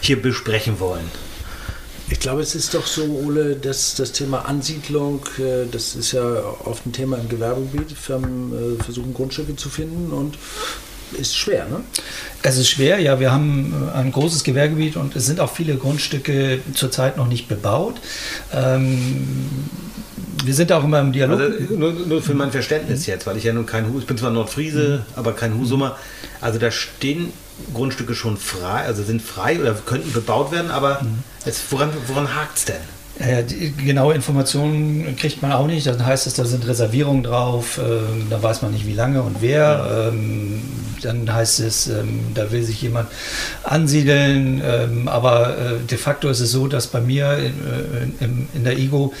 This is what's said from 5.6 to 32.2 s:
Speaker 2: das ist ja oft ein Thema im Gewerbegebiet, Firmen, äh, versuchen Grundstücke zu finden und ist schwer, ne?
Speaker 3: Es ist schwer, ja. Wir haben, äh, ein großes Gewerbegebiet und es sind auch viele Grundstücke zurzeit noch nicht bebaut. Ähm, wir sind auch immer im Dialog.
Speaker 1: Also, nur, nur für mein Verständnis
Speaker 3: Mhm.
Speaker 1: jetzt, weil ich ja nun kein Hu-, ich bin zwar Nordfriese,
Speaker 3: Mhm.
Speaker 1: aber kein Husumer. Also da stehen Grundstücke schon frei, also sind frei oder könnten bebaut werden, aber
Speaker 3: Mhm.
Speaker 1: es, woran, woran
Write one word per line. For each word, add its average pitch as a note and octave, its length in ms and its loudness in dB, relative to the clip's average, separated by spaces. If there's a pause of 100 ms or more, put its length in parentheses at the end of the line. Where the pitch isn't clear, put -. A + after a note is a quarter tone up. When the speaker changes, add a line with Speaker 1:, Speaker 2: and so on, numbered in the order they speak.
Speaker 2:
das - 240 -6
ist A#2+ 160 -4
ja B2+ 100 2 (420)
oft A2 220 -6
ein A#2+ 80 -6
Thema C3 240 -2
im A#2 100 -4
Gewerbegebiet, C3 680 -2
Firmen, B2+ 840 -4
äh, A2+ 40 -4
versuchen A#2+ 320 -6
Grundstücke C#3+ 400 -4
zu C#3 140 -8
finden D#3+ 420 -4
und C#3+ 260 -4 (840)
ist - 160 -4
schwer, - 300 0
ne? C3 160 -4 (600)
Speaker 3:
Es C3 160 4
ist B2 120 4
schwer, C#3+ 300 4
ja. C#3+ 200 4
Wir B2+ 140 4
haben, C#3+ 600 2
äh, - 40 -2
ein C3 160 2
großes D#3 320 2
Gewerbegebiet D3+ 500 2
und C#3+ 220 -2
es A#2+ 80 0
sind D#3+ 160 0
auch C#3+ 120 2
viele D#3 220 0
Grundstücke C3+ 840 0 (140)
zurzeit C3+ 440 0
noch B2+ 100 2
nicht A#2+ 220 0
bebaut. A#2 460 0 (580)
Ähm, C3 720 2 (1160)
wir C3 80 2
sind E3 180 4
auch D#3+ 140 6
immer D3+ 160 4
im C#3 100 4
Dialog. C3 280 4
Speaker 1:
Also, F3+ 360 0
nur, E3 180 2
nur E3 280 0
für C#3+ 120 0
mein C#3 180 2
Verständnis C3+ 560 -2
Speaker 3:
Mhm. G2 60 -2
Speaker 1:
jetzt, F#2 140 -6
weil G2+ 100 -2
ich G#2 60 -4
ja A2+ 100 2
nun A2+ 120 0
kein A2+ 260 -2
Hu-, C3+ 80 -2
ich B2+ 80 -4
bin B2+ 100 0
zwar A#2+ 140 0
Nordfriese, C#3+ 680 2
Speaker 3:
Mhm. G#2 200 -8
Speaker 1:
aber A#2 140 0
kein A2+ 260 0
Husumer. C3 380 2 (420)
Also A2+ 200 0
da A#2 120 2
stehen D#3+ 600 -4 (420)
Grundstücke A#2+ 420 -2
schon A2 220 -2
frei, F#2+ 480 -4
also G2+ 180 -2
sind A2+ 180 0
frei A#2 380 -2
oder A#2+ 140 2 (120)
könnten D3+ 280 -2
bebaut A#2 380 0
werden, E3+ 200 -2
aber C#3 320 0
Speaker 3:
Mhm. A2 160 -2 (260)
Speaker 1:
es, - 160 -4 (100)
woran, C#3 180 2 (180)
woran C3+ 280 -2